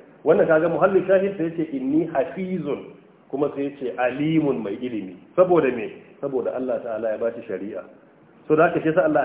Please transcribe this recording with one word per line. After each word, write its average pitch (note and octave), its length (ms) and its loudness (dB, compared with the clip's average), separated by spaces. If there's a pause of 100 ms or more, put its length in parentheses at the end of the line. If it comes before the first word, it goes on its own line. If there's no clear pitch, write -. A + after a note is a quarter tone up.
(240)
Wannan E3+ 220 4
kaga D#3+ 220 4
muhallin E3+ 380 2
shahid G3 300 2
sai D#3+ 140 -2
yace, D#3+ 200 -4
"Inni C#3 400 0
hafizun," D3+ 840 -4 (360)
kuma C#3+ 240 0
sai C#3+ 160 -4
yace, B2 260 -8
"Alimun C#3 600 0
mai G2+ 240 -6
ilimi." G2+ 340 -8 (200)
Saboda E3+ 340 4
me? A2 320 -6 (180)
Saboda B2+ 340 -4
Allah B2+ 280 -4
ta'ala A2+ 280 -4
ya G#2+ 80 -4
bashi A2+ 280 -4
shari'a. G2 380 -8 (640)
So D#3 80 4
da D#3+ 120 6
haka E3+ 120 0
shi E3 80 0
yasa D#3+ 160 4
Allah D3+ 200 2